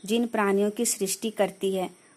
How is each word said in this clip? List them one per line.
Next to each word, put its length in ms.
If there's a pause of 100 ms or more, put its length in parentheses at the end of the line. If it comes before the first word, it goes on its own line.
जिन 220
प्राणियों 440
की 140
सृष्टि 460
करती 440
है, 160 (260)